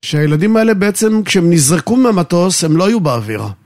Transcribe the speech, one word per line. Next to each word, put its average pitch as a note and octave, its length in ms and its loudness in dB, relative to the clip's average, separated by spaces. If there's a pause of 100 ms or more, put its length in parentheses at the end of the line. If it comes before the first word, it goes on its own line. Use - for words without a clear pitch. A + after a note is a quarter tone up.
שהילדים D3+ 520 0
האלה A3 180 2
בעצם, G#3 500 0
כשהם E3+ 260 2
נזרקו E3 460 0
מהמטוס, F3+ 680 0
הם D#3 120 0
לא F3+ 100 2
היו A3+ 140 0
באוויר. A2+ 420 -4 (240)